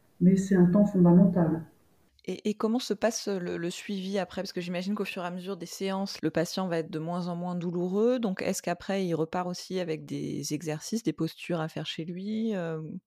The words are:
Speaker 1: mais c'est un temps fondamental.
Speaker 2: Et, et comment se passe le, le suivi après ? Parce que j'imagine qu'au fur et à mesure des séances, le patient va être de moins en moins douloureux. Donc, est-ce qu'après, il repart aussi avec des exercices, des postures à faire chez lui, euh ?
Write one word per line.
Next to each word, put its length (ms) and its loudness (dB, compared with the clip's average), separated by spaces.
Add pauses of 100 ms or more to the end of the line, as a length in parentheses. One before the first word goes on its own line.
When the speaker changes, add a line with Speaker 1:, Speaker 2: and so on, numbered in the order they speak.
(200)
Speaker 1:
mais 160 8
c'est 180 2
un 120 8
temps 180 8
fondamental. 760 6 (640)
Speaker 2:
Et, 220 -4
et 60 0
comment 240 0
se 160 -2
passe 340 -2
le, 280 -2
le 140 -2
suivi 480 -4
après ? 240 -4
Parce 100 -8
que 80 -6
j'imagine 340 -4
qu'au 100 -2
fur 200 -8
et 20 -4
à 40 -4
mesure 260 -8
des 100 -12
séances, 560 -4
le 80 2
patient 380 0
va 100 0
être 120 -4
de 80 -6
moins 300 -4
en 60 -4
moins 220 -4
douloureux. 640 0
Donc, 200 -2
est-ce 220 -2
qu'après, 420 -2
il 100 0
repart 340 -2
aussi 320 -6
avec 260 -4
des 480 -4
exercices, 480 -4
des 100 0
postures 480 -4
à 80 -2
faire 180 -6
chez 180 -8
lui, 500 -4
euh ? 260 -4 (260)